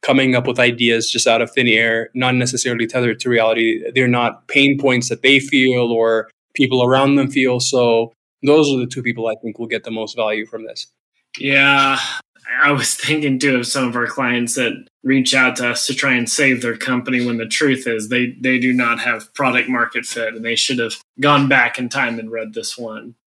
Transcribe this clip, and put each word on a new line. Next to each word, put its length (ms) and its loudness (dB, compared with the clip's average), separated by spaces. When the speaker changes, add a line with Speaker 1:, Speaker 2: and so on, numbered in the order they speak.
Speaker 1:
coming 320 2
up 120 0
with 120 -4
ideas 520 2
just 160 0
out 160 4
of 100 -4
thin 140 2
air, 480 2
not 200 0
necessarily 520 -2
tethered 340 -2
to 80 -4
reality. 540 2
They're 140 2
not 400 0
pain 300 4
points 300 2
that 140 -6
they 180 6
feel 520 2
or 380 0
people 300 2
around 320 4
them 140 0
feel. 300 0
So 520 2
those 300 4
are 60 0
the 80 -4
two 160 -8
people 240 -4
I 160 -2
think 160 -10
will 80 -8
get 180 -6
the 60 -10
most 260 -8
value 300 -4
from 200 -14
this. 200 -14
Speaker 2:
Yeah. 600 2
I 100 4
was 220 0
thinking 440 -2
too 180 2
of 100 -2
some 220 -2
of 60 -6
our 120 -2
clients 480 -2
that 180 -2
reach 320 2
out 220 2
to 120 -2
us 180 -4
to 80 -2
try 200 0
and 160 -2
save 320 0
their 140 -4
company 480 -2
when 120 -2
the 100 -6
truth 400 0
is 220 -4
they, 320 -2
they 180 0
do 140 0
not 280 0
have 340 -6
product 340 0
market 380 -2
fit 280 -6
and 100 -12
they 120 -2
should 220 -2
have 160 -4
gone 280 4
back 300 2
in 100 -4
time 300 -4
and 140 -12
read 220 -10
this 240 -8
one. 360 -14